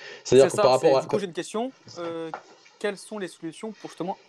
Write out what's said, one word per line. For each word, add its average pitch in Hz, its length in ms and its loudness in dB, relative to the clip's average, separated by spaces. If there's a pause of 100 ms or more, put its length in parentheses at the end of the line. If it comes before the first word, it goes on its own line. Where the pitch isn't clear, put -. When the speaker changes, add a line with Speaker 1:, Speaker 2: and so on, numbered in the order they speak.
(240)
Speaker 1:
C'est-à-dire 131 220 8
Speaker 2:
C'est 175 40 2
Speaker 1:
que - 60 -8
Speaker 2:
ça, - 80 0
Speaker 1:
par 127 80 6
rapport 131 180 4
Speaker 2:
c'est, 131 80 6
Speaker 1:
à 127 40 0
Speaker 2:
du - 60 -8
coup, 113 120 0
j'ai 95 80 -8
une - 60 -10
question. 214 380 -8 (280)
Euh, 165 320 -8 (480)
quelles 202 180 -4
sont 214 220 -12
les 185 80 -8
solutions 170 520 -12
pour - 120 -14
justement 180 260 -8 (120)